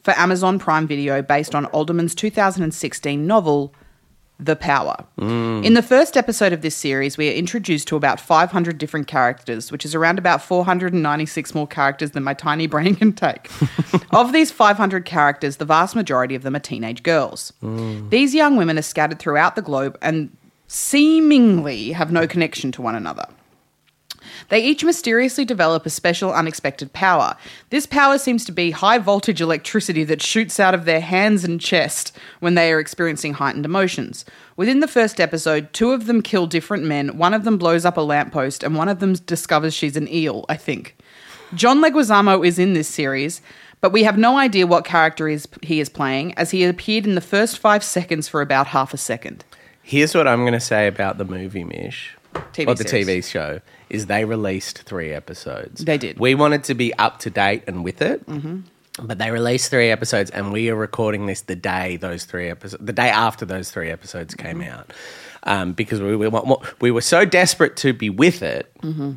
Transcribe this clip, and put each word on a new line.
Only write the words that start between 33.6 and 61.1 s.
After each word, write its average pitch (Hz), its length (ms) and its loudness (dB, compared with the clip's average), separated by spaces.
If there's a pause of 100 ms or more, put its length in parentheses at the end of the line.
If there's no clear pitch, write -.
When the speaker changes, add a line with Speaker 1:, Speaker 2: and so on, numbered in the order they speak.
Speaker 1:
emotions. 180 580 -4 (320)
Within 247 240 2
the 302 80 2
first 226 320 0
episode, 156 540 -2
two 233 180 2
of 247 140 -2
them 226 160 2
kill 185 260 0
different 165 380 -4
men, 143 320 -4
one 175 160 2
of 220 100 0
them 220 140 2
blows 170 280 2
up 175 120 2
a 165 40 0
lamppost, 143 640 -2
and 156 120 -2
one 160 140 0
of 190 100 -2
them 190 140 0
discovers 160 600 0
she's 143 240 -4
an 151 100 -2
eel, 151 400 -2
I 151 80 -2
think. - 400 -8 (580)
John 240 280 6
Leguizamo 208 640 4
is 180 140 4
in 185 140 4
this 156 140 0
series, 139 540 -4 (400)
but 185 100 4
we 214 120 6
have 208 140 4
no 240 200 6
idea 202 300 4
what 170 180 4
character 160 420 2
is, 151 200 -4 (140)
he 156 200 -2
is 143 80 -4
playing, 139 460 -4
as 170 160 -2
he 185 120 2
appeared 196 420 0
in 202 100 2
the 175 60 0
first 214 360 0
five 208 260 4
seconds 170 460 -4
for 151 120 -2
about 139 260 2
half 135 260 -2
a 143 40 -10
second. - 460 -8 (400)
Speaker 2:
Here's 147 300 2
what 160 140 4
I'm 120 180 4
gonna 117 140 2
say 107 280 2
about 98 300 -2
the 101 80 -6
movie, 92 380 -10
Mish, - 520 -12 (380)
Speaker 1:
T 165 120 -6
V 120 60 2
Speaker 2:
or 120 40 4
the - 120 -6
Speaker 1:
series. 101 200 0
Speaker 2:
T 95 80 0
V 90 120 -2
show, 76 320 -6 (300)
is 107 160 -6
they 104 180 -2
released 107 600 -6
three 82 280 -8
episodes. - 720 -12
Speaker 1:
They 160 140 0
did. 110 220 -8
Speaker 2:
We 127 160 4
wanted 147 300 2
to 135 100 -2
be 120 180 -2
up - 280 0
to - 100 -8
date 101 360 0
and 90 160 -8
with 90 180 -6
it, 202 260 -2
Speaker 1:
Mm-hmm. 156 320 -10 (460)
Speaker 2:
but 110 120 -10
they 92 140 -4
released 120 400 -2
three 120 180 4
episodes, 110 400 0
and 101 240 -6
we 113 160 -2
are 113 60 -2
recording 107 500 -4